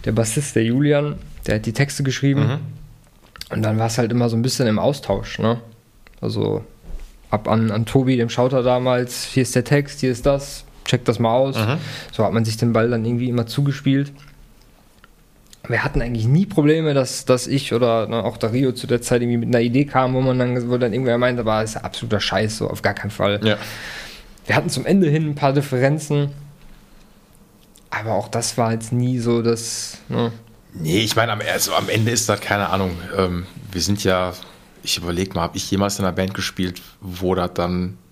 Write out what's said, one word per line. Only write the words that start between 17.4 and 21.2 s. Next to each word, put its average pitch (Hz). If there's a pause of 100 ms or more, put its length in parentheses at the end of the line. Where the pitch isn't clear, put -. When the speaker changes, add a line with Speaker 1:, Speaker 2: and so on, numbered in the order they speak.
Speaker 1:
ich 139
oder, 113
ne, 113
auch 110
der 110
Rio 127
zu 127
der 120
Zeit 120
irgendwie 120
mit 117
einer 120
Idee 120
kam, 131
wo 127
man 127
dann, 123
wo 123
dann 120
irgendwer 120
meinte, 123